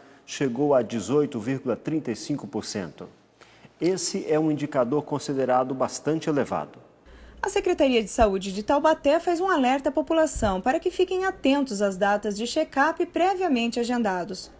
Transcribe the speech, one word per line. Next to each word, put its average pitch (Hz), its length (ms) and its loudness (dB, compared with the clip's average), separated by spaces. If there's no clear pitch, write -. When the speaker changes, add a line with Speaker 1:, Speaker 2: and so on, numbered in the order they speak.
Speaker 1:
chegou 139 480 0
a 123 80 6
dezoito 117 580 -2
vírgula 127 340 -2
trinta 151 380 -4
e 104 40 -4
cinco 139 300 -6
por 104 200 -6
cento. 90 420 -8
Esse 180 480 -2
é 156 100 4
um 156 120 2
indicador 143 540 0
considerado 131 680 0
bastante 143 540 -2
elevado. 101 500 -2
Speaker 2:
A - 80 -2
Secretaria 320 560 2
de 190 60 -6
Saúde 196 420 2
de 202 100 -6
Taubaté 302 560 2
faz 339 220 0
um 381 80 0
alerta 277 400 2
à 277 40 -2
população 302 680 0
para 262 180 0
que 359 120 -2
fiquem 370 340 0
atentos 277 560 0
às 196 160 0
datas 202 400 0
de 220 100 -4
check-up 311 600 0
previamente 330 720 0
agendados. 208 800 -2